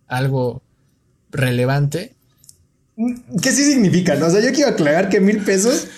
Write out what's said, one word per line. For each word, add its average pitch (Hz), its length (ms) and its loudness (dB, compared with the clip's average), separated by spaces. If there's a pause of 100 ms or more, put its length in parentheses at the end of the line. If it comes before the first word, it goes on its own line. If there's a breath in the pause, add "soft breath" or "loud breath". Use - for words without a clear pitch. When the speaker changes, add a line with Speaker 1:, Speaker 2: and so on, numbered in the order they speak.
Speaker 1:
algo 127 560 -4 (680)
relevante. 131 840 -2 (1300)
Speaker 2:
¿Qué 269 100 0
sí 269 120 0
significan? 180 580 2
O 165 80 2
sea, 202 100 4
yo 254 120 0
quiero 277 180 0
aclarar 175 400 0
que 202 100 2
mil 202 240 2
pesos, 208 420 0 (120)